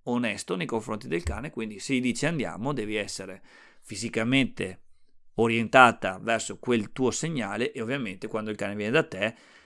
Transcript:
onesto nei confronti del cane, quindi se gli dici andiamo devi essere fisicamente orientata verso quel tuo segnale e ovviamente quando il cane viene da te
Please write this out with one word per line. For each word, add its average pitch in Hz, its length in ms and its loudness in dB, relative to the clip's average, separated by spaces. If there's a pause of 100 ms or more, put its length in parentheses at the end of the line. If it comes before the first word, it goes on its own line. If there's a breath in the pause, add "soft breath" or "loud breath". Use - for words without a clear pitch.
onesto 120 520 -2
nei 180 100 -4
confronti 110 420 -4
del 170 140 -2
cane, 123 280 -6
quindi 107 280 -8
se 135 160 -2
gli 127 60 4
dici 123 260 0
andiamo 123 460 -2
devi 107 240 -4
essere 95 460 -8 (380 soft breath)
fisicamente 110 1040 -2 (520)
orientata 113 840 6
verso 107 400 -2
quel 113 340 0
tuo 127 180 2
segnale 117 640 -4
e - 80 -10
ovviamente 113 460 -6
quando 107 240 -6
il 104 60 -6
cane 101 180 -4
viene 104 160 -2
da 156 160 4
te 101 280 -2 (320 soft breath)